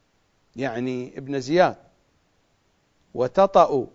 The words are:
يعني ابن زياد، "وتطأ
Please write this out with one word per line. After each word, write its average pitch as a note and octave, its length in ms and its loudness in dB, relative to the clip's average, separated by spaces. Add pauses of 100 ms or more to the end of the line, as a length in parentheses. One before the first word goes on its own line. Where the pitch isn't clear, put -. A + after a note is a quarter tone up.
(560)
يعني B2+ 640 -8
ابن C3+ 220 -8
زياد، D3 360 2 (1400)
"وتطأ D3+ 800 2